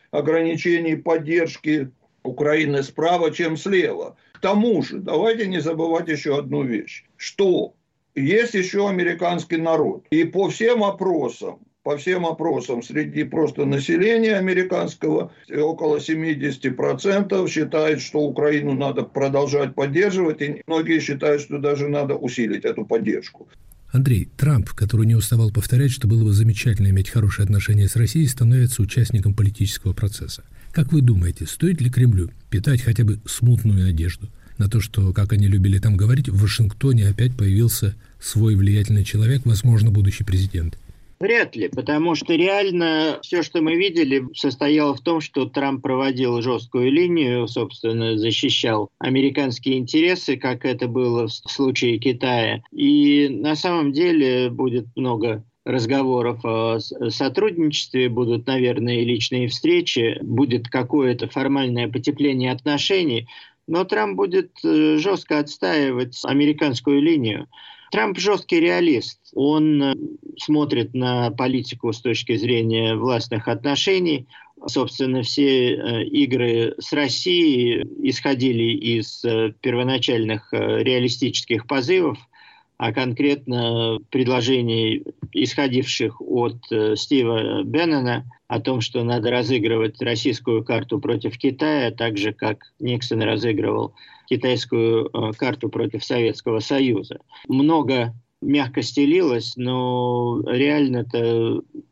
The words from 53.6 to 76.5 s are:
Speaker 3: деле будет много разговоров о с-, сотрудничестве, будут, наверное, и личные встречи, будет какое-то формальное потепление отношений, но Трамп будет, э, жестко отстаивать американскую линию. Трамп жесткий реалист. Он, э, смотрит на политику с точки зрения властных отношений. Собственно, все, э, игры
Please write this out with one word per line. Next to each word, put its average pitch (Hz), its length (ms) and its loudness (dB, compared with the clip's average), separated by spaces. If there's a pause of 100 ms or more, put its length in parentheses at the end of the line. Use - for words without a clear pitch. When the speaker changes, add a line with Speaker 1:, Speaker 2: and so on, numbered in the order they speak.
Speaker 3:
деле 135 580 2
будет 120 360 -2 (100)
много 117 480 -2 (220)
разговоров 123 800 0
о 113 340 0
с-, - 140 -12 (160)
сотрудничестве, 151 960 0
будут, 117 400 -2
наверное, 120 540 0
и 117 40 0
личные 123 440 -2
встречи, 160 720 0
будет 120 480 0
какое-то 123 580 0
формальное 131 640 -2
потепление 131 640 -2
отношений, 147 720 -2 (400)
но 170 160 0
Трамп 208 320 -2
будет, 185 360 0 (120)
э, 156 360 4
жестко 160 400 0
отстаивать 143 840 -2
американскую 143 800 2
линию. 143 460 0 (440)
Трамп 214 280 -2
жесткий 180 400 0
реалист. 170 600 2 (140)
Он, 151 480 2
э, 135 140 0 (420)
смотрит 135 560 0
на 123 380 0
политику 123 600 -2
с 110 100 -8
точки 113 340 -2
зрения 113 600 0
властных 113 520 -2
отношений. 143 800 -2 (400)
Собственно, 131 560 -2
все, 131 500 2
э, 117 320 -4
игры 120 720 0